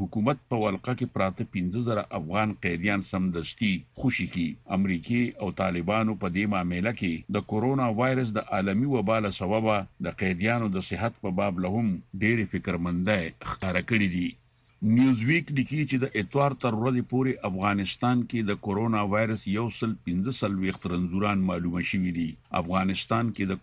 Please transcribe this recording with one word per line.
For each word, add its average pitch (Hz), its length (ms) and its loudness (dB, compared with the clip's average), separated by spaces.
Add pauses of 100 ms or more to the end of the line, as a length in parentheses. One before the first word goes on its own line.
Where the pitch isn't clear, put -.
حکومت 110 480 0
په 117 140 0
ولقه 104 340 -2
کې 123 160 -4
پراته 95 400 0
پنځه 98 340 -2
زره 104 160 0 (160)
افغان 98 340 0 (120)
قیدیان 95 420 0
سمدستي 92 640 0 (300)
خوشي 120 320 0
کړي. 85 160 0 (280)
امریکې 95 440 0 (240)
او - 20 -2 (140)
طالبانو 95 640 0
په 87 100 -2
دې 101 100 2 (100)
معامله 90 440 0
کې 87 140 0 (240)
د 101 160 -2
کورونا 123 340 0 (140)
وایرس 127 340 0
د - 220 -4
عالمي 101 340 2
وبا 110 340 2
له 98 140 0
سببه 107 400 2 (300)
د - 120 -8
قیدیانو 104 540 0
د 92 160 -4
صحت 95 320 -2
په 95 180 -4
باب 92 240 0
له 92 120 -2
هم 117 120 2 (320)
ډېرې 110 320 2
فکرمندۍ 87 720 0 (260)
ښکاره 90 400 -2
کړې 104 280 2
دي. 87 120 0 (520)
نیوزویک 127 720 4
لیکي 135 240 0 (100)
چې 135 140 2
د - 20 2 (140)
اتوار 139 420 2
تر 120 160 2
ورځې 123 320 2
پورې 131 400 0
افغانستان 101 800 2
کې 113 180 0
د 101 180 0
کورونا 104 460 2
وایرس 107 360 0
یو 107 180 0 (100)
سل 113 180 -2 (120)
پنځه 92 340 0
څلوېښت 95 540 -2
رنځوران 95 560 0
معلومه 87 400 -2
شوي 92 260 0
دي. 85 100 0 (360)
افغانستان 95 720 0
کې 95 160 -2
د 92 120 -4